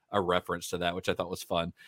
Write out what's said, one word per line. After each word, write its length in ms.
a 100
reference 480
to 80
that, 180
which 140
I 40
thought 160
was 140
fun. 300